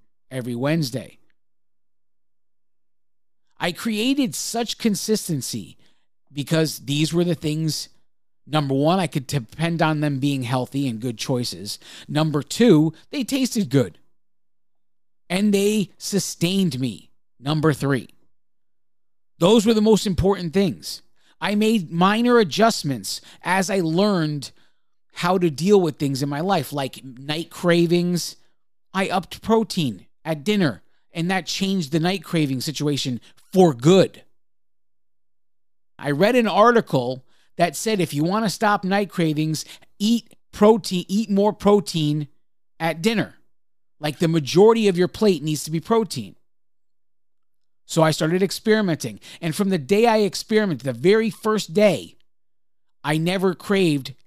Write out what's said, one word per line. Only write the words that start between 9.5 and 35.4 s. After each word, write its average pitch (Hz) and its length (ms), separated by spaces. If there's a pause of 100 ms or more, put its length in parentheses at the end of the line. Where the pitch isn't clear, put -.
on 156 160
them 143 200
being 139 240
healthy 131 440
and 113 120
good 117 200
choices. 123 580 (300)
Number 151 340
two, 160 520 (180)
they 277 120
tasted 240 460
good. 120 300 (1300)
And 202 240
they 202 440
sustained 180 840
me. 117 300 (340)
Number 151 300
three, 135 340 (1300)
those 202 260
were 233 80
the 214 80
most 214 240
important 180 480
things. 165 480 (380)
I 196 160
made 214 360
minor 214 460
adjustments 156 840 (220)
as 185 300
I 196 80
learned 165 720 (640)
how 185 260
to 175 100
deal 185 320
with 160 160
things 139 240
in 143 80
my 143 120
life, 180 300
like 139 320
night 139 460
cravings. 175 880 (580)
I 190 160
upped - 320
protein 190 640 (180)
at 156 200
dinner, 196 400 (280)
and 170 200
that 185 160
changed 190 440
the 165 80
night 180 240
craving 135 380
situation 139 580 (320)
for 180 220
good. 151 480 (1800)